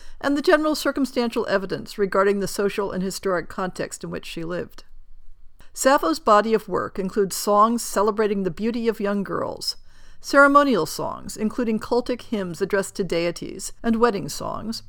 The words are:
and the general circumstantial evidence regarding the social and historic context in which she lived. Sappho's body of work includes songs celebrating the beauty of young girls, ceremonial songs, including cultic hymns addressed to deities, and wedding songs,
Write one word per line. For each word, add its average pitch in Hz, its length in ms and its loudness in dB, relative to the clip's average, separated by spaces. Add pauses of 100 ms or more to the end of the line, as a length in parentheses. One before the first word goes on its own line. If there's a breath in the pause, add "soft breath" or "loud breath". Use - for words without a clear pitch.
(180 soft breath)
and 285 180 0
the 302 60 0
general 302 320 4
circumstantial 247 760 0
evidence 185 500 -2
regarding 202 420 4
the 185 80 -2
social 202 440 -2
and 180 100 -4
historic 185 480 -2
context - 520 -6
in 175 60 -8
which 170 160 -8
she - 180 -10
lived. 170 420 -8 (920 soft breath)
Sappho's 302 440 2
body 220 360 4
of 214 120 -2
work 180 320 -4
includes 190 380 -2
songs 214 460 4
celebrating 208 600 0
the 180 80 -2
beauty 226 380 -2
of 214 120 0
young 202 220 0
girls, - 540 -4 (420 soft breath)
ceremonial 277 680 6
songs, 110 500 -8
including 220 420 -2
cultic 240 440 -2
hymns 190 400 -6
addressed 196 340 0
to 202 80 0
deities, 170 680 -4 (100)
and 226 140 2
wedding 202 340 2
songs, - 580 -8